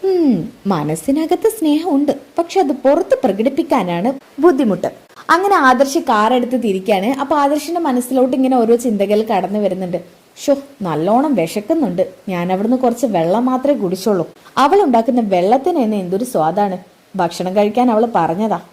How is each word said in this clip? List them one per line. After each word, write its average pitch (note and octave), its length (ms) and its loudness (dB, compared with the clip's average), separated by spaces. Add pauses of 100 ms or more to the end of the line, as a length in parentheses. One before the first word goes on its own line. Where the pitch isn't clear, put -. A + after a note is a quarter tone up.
ഉം, D#4+ 460 0 (180)
മനസ്സിനകത്ത് C#4 800 0
സ്നേഹമുണ്ട്, D4+ 600 0 (260)
പക്ഷെ E4+ 220 -2
അത് C#4+ 140 2
പുറത്ത് D#4 500 2
പ്രകടിപ്പിക്കാനാണ് A#3 1160 -2
ബുദ്ധിമുട്ട്. C4 460 2 (420)
അങ്ങനെ F#4+ 260 4
ആദർശ് C4+ 440 2
കാർ A3 340 2
എടുത്ത് A#3+ 300 0
തിരിക്കാണ്. G3+ 560 0
അപ്പൊ C#4+ 160 -2
ആദർശിന്റെ D4 460 0
മനസ്സിലോട്ട് C4 540 0
ഇങ്ങനെ C4 220 2
ഓരോ A#3 180 4
ചിന്തകൾ G#3 460 0
കടന്നു G3+ 380 -2
വരുന്നുണ്ട്. F#3 380 -2 (480)
"ഷോ, C#4+ 100 2 (260)
നല്ലോണം G3+ 540 0
വിശക്കുന്നുണ്ട്, G3 720 -2 (220)
ഞാൻ F3+ 240 -2
അവിടുന്ന് A#3 240 0
കുറച്ച് B3 280 -2
വെള്ളം G3 400 0
മാത്രമേ B3+ 320 0
കുടിച്ചുള്ളൂ. F#3+ 500 -2 (300)
അവൾ D4 240 4
ഉണ്ടാക്കുന്ന A#3+ 400 2
വെള്ളത്തിന് A#3 600 0
തന്നെ G#3+ 140 -2
എന്തൊരു F#3+ 260 -4
സ്വാദാണ്. F#3+ 540 -2 (380)
ഭക്ഷണം F3+ 400 -4
കഴിക്കാൻ G#3+ 360 2
അവൾ A3 240 2
പറഞ്ഞതാ F3 440 0 (140)